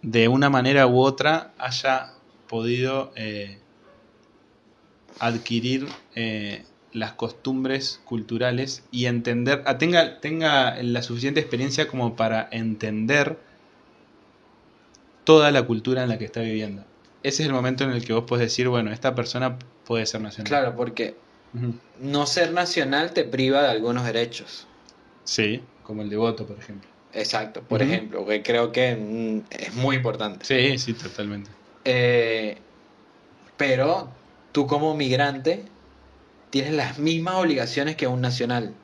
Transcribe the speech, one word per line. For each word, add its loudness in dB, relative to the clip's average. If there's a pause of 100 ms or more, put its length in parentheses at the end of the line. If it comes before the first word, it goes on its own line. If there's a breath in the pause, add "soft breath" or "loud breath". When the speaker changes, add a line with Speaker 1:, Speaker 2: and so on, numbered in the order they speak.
Speaker 1:
de 4
una 4
manera 6
u 6
otra 2
haya -2 (340)
podido, -2
eh, -10 (1600)
adquirir, -2 (280)
eh, -6 (280)
las -6
costumbres -4
culturales -4
y -2
entender, 0
ah, 2
tenga, 4
tenga 2
la -2
suficiente -2
experiencia -2
como -2
para 0
entender 0 (1800 soft breath)
toda 8
la 6
cultura 0
en 0
la 0
que -6
está -8
viviendo. -4 (380)
Ese -2
es 2
el 0
momento 0
en 0
el -2
que -4
vos 2
podés 2
decir, 0
bueno, 0
esta 0
persona -2 (280)
puede -2
ser -6
nacional. -10
Speaker 2:
Claro, 2
porque -4 (400)
Speaker 1:
Ujú. -4 (260)
Speaker 2:
no -2
ser 2
nacional 0
te 0
priva 2
de 4
algunos 0
derechos. -4 (560)
Speaker 1:
Sí, -2 (220)
como -10
el -8
de -4
voto, -2
por -14
ejemplo. -18 (240)
Speaker 2:
Exacto, -6
por 0
Speaker 1:
Ujú. 2
Speaker 2:
ejemplo, -6
que 0
creo 2
que, 2
mm, -4 (100)
es -12
muy 0
importante. -4
Speaker 1:
Sí, 4
sí, -4
totalmente. -10 (340)
Speaker 2:
Eh, 2 (1000)
pero 2 (400)
tú 2
como 2
migrante 0 (840)
tienes -2
las -2
mismas 0
obligaciones 0
que -2
un 0
nacional. -2